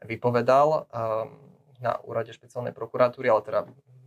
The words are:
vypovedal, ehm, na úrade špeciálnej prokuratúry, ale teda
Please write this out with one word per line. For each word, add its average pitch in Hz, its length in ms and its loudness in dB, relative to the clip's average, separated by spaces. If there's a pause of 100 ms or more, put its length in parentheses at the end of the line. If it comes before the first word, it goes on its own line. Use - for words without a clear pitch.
vypovedal, 123 840 2
ehm, 110 400 -4 (520)
na 123 240 -2
úrade 113 280 -6
špeciálnej 120 400 -10
prokuratúry, 123 560 -2
ale 110 120 4
teda 107 200 -4 (460)